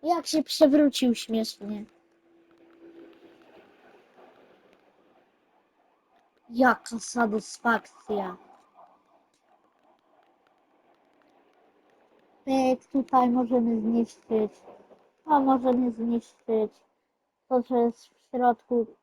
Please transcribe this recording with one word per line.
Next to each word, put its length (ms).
Jak 240
się 160
przewrócił 720
śmiesznie. 680
Jaka 480
satysfakcja. 1400
Pyk, 480
tutaj 380
możemy 500
zniszczyć. 720
To 160
możemy 520
zniszczyć. 800
To, 140
co 140
jest 320
w 220
środku. 560